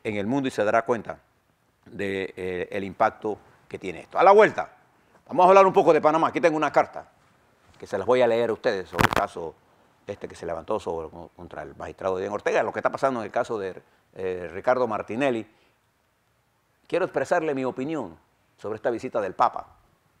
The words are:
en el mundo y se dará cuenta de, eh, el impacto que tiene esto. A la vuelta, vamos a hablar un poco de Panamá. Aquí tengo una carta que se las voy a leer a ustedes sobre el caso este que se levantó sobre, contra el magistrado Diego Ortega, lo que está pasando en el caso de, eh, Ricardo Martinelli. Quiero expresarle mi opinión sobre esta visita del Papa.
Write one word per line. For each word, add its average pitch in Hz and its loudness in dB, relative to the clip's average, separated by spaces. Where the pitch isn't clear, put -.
en 110 -4
el 101 -4
mundo 131 0
y - -4
se 110 -2
dará 107 2
cuenta 98 -4
de, 95 -6
eh, 92 -6
el 98 -6
impacto 104 -2
que - -12
tiene - -10
esto. - -10
A - 6
la 185 10
vuelta, 202 4
vamos 165 2
a 180 8
hablar 196 10
un 185 2
poco 170 4
de 151 4
Panamá. 151 2
Aquí 123 -4
tengo 160 2
una 151 -2
carta - 0
que 101 -18
se - -6
las 95 -4
voy 127 4
a 120 4
leer 117 2
a - 0
ustedes 98 -4
sobre 82 0
el - -2
caso 87 -4
este 101 -12
que 90 -14
se - -12
levantó 82 -6
sobre, 82 -6
contra 82 -16
el 71 -16
magistrado 85 -4
Diego 101 -4
Ortega, 139 0
lo 107 -4
que - -6
está 127 0
pasando 131 -2
en 107 -8
el 95 -14
caso 120 -2
de, 95 -8
eh, 90 -8
Ricardo 123 0
Martinelli. 113 -4
Quiero 170 -2
expresarle 156 -2
mi 131 -4
opinión 127 -6
sobre 107 -8
esta 127 -2
visita 120 -4
del 95 -4
Papa. - 0